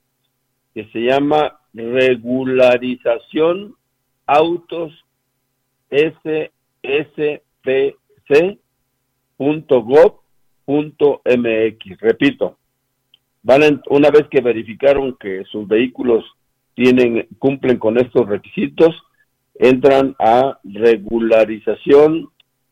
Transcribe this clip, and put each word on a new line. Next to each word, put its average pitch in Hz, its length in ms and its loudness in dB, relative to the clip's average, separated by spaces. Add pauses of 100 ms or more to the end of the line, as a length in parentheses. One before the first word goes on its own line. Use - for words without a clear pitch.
(720)
que 107 120 -12
se 113 140 -12
llama 143 600 0 (140)
Regularización 127 2000 -2 (500)
Autos 165 680 -2 (960)
S 156 600 -4 (300)
S 147 600 -6 (180)
P 135 340 -2 (320)
C 170 300 0 (800)
punto 143 460 -2
gov 151 380 2 (440)
punto 147 580 -2
M 117 440 0
X. 98 340 -14
Repito, 113 560 -2 (840)
van 139 220 4
a, 151 260 2
una 143 220 4
vez 147 180 4
que 139 120 0
verificaron 123 760 -2
que 98 280 -10
sus 107 200 -12
vehículos 117 600 -2 (500)
tienen, 123 500 2 (140)
cumplen 135 380 -2
con 110 200 -2
estos 123 300 0
requisitos, 143 640 -2 (640)
entran 135 640 2
a 123 460 0
Regularización 113 1600 0 (420)